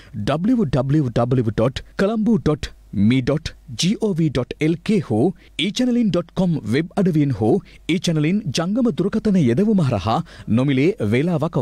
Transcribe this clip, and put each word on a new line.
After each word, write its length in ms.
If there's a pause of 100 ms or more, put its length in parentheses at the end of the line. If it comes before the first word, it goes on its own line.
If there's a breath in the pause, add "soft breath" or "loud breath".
(300 loud breath)
W 460
W 420
W 340 (100)
dot 200 (200)
colombo 340 (140)
dot 200 (240)
මී 280
ඩොට් 280 (320)
ජී 140 (100)
ඕ 120
වී 120
ඩොට් 240 (120)
එල් 80 (140)
කේ 200
හෝ 180 (400 soft breath)
ඊ 120
චැනලින් 340
ඩොට් 280
කොම් 160 (180)
වෙබ් 140 (140)
අඩවියෙන් 380
හෝ 120 (420 loud breath)
ඊ 140
චැනලින් 340 (160)
ජංගම 320 (100)
දුරකථන 420
යෙදවුම 460
හරහා 280 (420 loud breath)
නොමිලේ 540
වේලාවක් 500